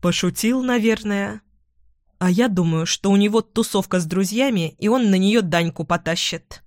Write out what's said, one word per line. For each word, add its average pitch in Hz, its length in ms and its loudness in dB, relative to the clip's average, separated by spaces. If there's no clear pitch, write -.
Пошутил, 185 600 -2
наверное. 220 800 -2
А 180 120 2
я 226 180 2
думаю, 165 380 0
что - 240 -2
у 196 60 6
него 208 260 2
тусовка 196 580 -2
с 165 60 -4
друзьями, 190 720 -2
и 208 100 -2
он 233 220 2
на 185 60 4
нее 208 260 2
Даньку 170 420 -2
потащит. - 840 -4